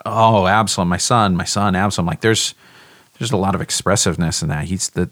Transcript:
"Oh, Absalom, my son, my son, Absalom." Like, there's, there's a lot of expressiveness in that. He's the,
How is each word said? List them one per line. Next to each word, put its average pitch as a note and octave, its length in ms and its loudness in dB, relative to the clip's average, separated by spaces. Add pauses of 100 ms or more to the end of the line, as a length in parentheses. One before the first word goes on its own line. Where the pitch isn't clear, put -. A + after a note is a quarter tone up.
"Oh, G#2+ 440 4
Absalom, G2+ 400 2
my F2 100 0
son, G#2 380 2
my E2+ 80 -2
son, G2+ 320 -2
Absalom." F#2 320 0
Like, D#2+ 140 -4
there's, A2+ 340 0 (640)
there's A#2 120 -6
a G#2 60 0
lot F#2+ 160 0
of F2 80 -2
expressiveness E2+ 800 -2
in D#2+ 80 -4
that. D2 160 -4
He's F#2 240 -6
the, F2 220 -4